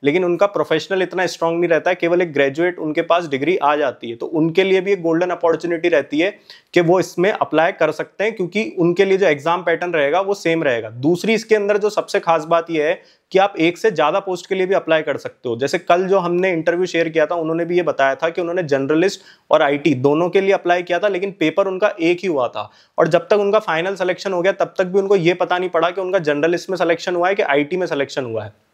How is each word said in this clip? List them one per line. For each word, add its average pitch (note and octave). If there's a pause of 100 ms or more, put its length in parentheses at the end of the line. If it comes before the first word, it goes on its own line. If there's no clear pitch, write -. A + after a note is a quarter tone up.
लेकिन D#3+
उनका F3
प्रोफेशनल F#3
इतना F3+
स्ट्रॉन्ग E3
नहीं F3
रहता D#3+
है, F3+
केवल F3
एक E3+
ग्रेजुएट C#3
उनके D#3
पास E3+
डिग्री C#3+
आ D3
जाती B2
है, A2+
तो -
उनके E3
लिए F#3+
भी F#3+
एक F#3
गोल्डन E3
अपॉर्चुनिटी E3+
रहती D3
है F#3+ (360)
कि E3+
वो F3+
इसमें F3
अप्लाई D#3+
कर E3
सकते D#3
हैं, A3
क्योंकि G3+
उनके F3
लिए F#3+
जो G3
एग्जाम E3
पैटर्न E3+
रहेगा D3+
वो G3
सेम E3
रहेगा। A#2
दूसरी, E3+
इसके A3
अंदर G#3
जो G#3
सबसे F#3+
खास E3
बात E3
ये D#3
है F3 (160)
कि F3+
आप G3+
एक E3
से A3
ज्यादा D#3+
पोस्ट F#3
के -
लिए F#3
भी F#3+
अप्लाई D#3+
कर D3
सकते -
हो। A#2
जैसे C#3
कल F3+
जो G3
हमने F3
इंटरव्यू E3+
शेयर E3
किया D#3
था, F3
उन्होंने E3
भी E3+
ये F3+
बताया C3+
था D#3+
कि E3
उन्होंने F3
जनरलिस्ट D3+ (300)
और D#3
आईटी D3
दोनों D3
के F#3
लिए G3
अप्लाई F3
किया F3
था, G3+
लेकिन F#3+
पेपर D#3+
उनका F#3+
एक E3+
ही G3
हुआ C3+
था G#2 (280)
और E3
जब E3+
तक G#3+
उनका G3+
फाइनल F#3
सिलेक्शन F#3
हो F3
गया, F#3+
तब E3+
तक F#3+
भी F3+
उनको G3
ये F3
पता F3+
नहीं F3+
पड़ा E3+
कि F#3
उनका F#3
जनरलिस्ट D#3+
में F#3
सिलेक्शन E3+
हुआ F3
है G3
कि G3+
आईटी D3
में F3+
सिलेक्शन C#3
हुआ A2
है। -